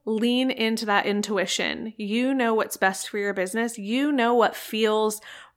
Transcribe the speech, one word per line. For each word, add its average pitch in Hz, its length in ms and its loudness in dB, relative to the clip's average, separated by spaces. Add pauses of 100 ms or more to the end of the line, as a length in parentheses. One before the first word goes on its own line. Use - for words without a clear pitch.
lean 240 460 2
into 226 360 -2
that 202 200 2
intuition. 202 880 -2
You 233 380 0
know 233 200 2
what's - 220 0
best 190 320 0
for 214 100 -6
your 202 160 -2
business. 220 440 -2
You 240 320 0
know 240 240 2
what 226 220 4
feels 214 640 0 (360)